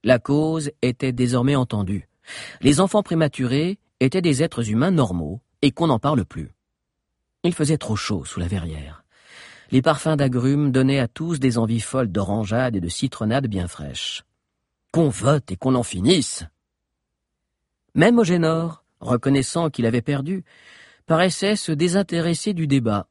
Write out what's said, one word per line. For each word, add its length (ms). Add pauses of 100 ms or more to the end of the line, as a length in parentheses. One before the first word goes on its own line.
La 140
cause 520 (100)
était 320
désormais 440
entendue. 520 (540)
Les 180
enfants 220
prématurés 760 (220)
étaient 220
des 200
êtres 280
humains 200
normaux 520 (180)
et 100
qu'on 180
n'en 100
parle 260
plus. 280 (920)
Il 80
faisait 240
trop 200
chaud 280
sous 160
la 60
verrière. 580 (680)
Les 120
parfums 340
d'agrumes 540
donnaient 300
à 80
tous 320
des 180
envies 220
folles 320
d'orangeade 640
et 40
de 80
citronnade 600
bien 200
fraîches. 540 (680)
Qu'on 160
vote 420
et 60
qu'on 180
en 80
finisse ! 640 (1500)
Même 240
Ogénor, 680 (160)
reconnaissant 680
qu'il 160
avait 160
perdu, 420 (600)
paraissait 500
se 160
désintéresser 840
du 120
débat. 440